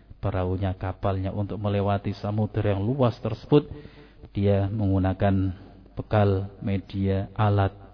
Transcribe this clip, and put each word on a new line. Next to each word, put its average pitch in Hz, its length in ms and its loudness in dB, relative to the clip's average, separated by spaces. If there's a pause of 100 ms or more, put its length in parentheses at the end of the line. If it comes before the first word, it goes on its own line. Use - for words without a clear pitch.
(180)
perahunya, 92 560 -2
kapalnya 95 560 -4
untuk 101 320 -4
melewati 101 480 0
samudera 104 640 -2
yang 98 80 -2
luas 120 400 2
tersebut. 147 480 0 (640)
Dia 98 340 2
menggunakan 95 880 2 (400)
bekal, 98 640 2
media, 98 760 -2
alat 101 400 2 (200)